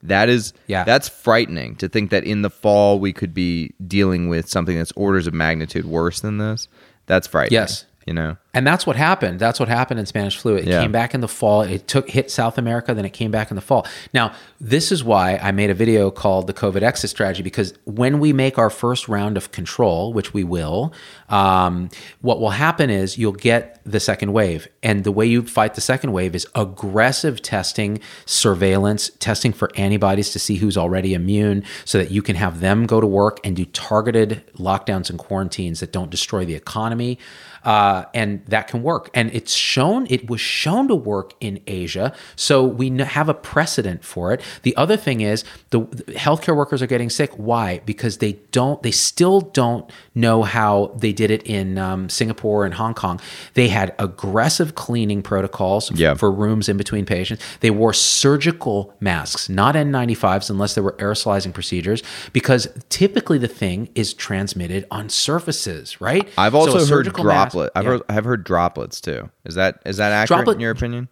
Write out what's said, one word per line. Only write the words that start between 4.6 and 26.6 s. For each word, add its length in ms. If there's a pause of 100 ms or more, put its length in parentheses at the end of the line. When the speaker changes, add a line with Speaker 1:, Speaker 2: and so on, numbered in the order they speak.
Speaker 1:
that's 200
orders 320
of 60
magnitude 520
worse 340
than 180
this. 280 (400)
That's 220
frightening. 320
Speaker 2:
Yes. 240 (220)
Speaker 1:
You 80
know? 220 (160)
Speaker 2:
And 140
that's 200
what 100
happened. 420
That's 220
what 80
happened 320
in 60
Spanish 300
flu. 200
It 80
Speaker 1:
Yeah. 160
Speaker 2:
came 100
back 240
in 60
the 80
fall. 340
It 240
took, 240
hit 200
South 280
America, 360
then 100
it 80
came 180
back 220
in 20
the 60
fall. 260 (260)
Now, 200 (280)
this 300
is 140
why 360
I 120
made 180
a 40
video 360
called 380
the 40
covid 300
exit 280
strategy, 340
because 300 (100)
when 340
we 140
make 260
our 120
first 360
round 300
of 160
control, 600
which 220
we 80
will, 500 (360)
um, 640 (320)
what 180
will 100
happen 400
is 280
you'll 140
get 540
the 140
second 320
wave. 340 (160)
And 220
the 80
way 140
you 160
fight 320
the 60
second 320
wave 220
is 100 (120)
aggressive 840